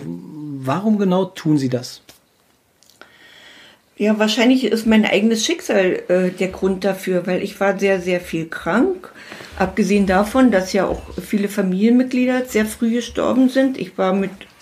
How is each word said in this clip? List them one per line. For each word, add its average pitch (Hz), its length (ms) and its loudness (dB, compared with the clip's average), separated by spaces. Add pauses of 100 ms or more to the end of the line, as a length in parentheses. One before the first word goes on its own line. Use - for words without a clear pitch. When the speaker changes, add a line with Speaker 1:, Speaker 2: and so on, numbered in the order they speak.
Speaker 1:
warum 156 920 -4
genau 190 280 2
tun 151 320 0
Sie 131 100 0
das? 123 340 -6 (2000)
Speaker 2:
Ja, 214 200 2
wahrscheinlich 254 460 2
ist 226 240 0
mein 220 180 6
eigenes 220 380 2
Schicksal, 208 640 0
äh, 180 220 2
der 185 180 -4
Grund 190 380 -2
dafür, 185 420 -2
weil 180 160 -2
ich 196 160 -8
war 196 180 0
sehr, 196 220 2
sehr 180 220 -2
viel 165 260 -6
krank. 262 640 -2 (460)
Abgesehen 196 480 2
davon, 208 460 4
dass 185 200 0
ja 190 160 0
auch - 140 -4 (200)
viele 202 280 -2
Familienmitglieder 247 960 2
sehr 214 200 0
früh 226 260 -2
gestorben 233 580 2
sind. 269 280 0
Ich 185 200 -10
war 190 160 0
mit 190 180 -2 (300)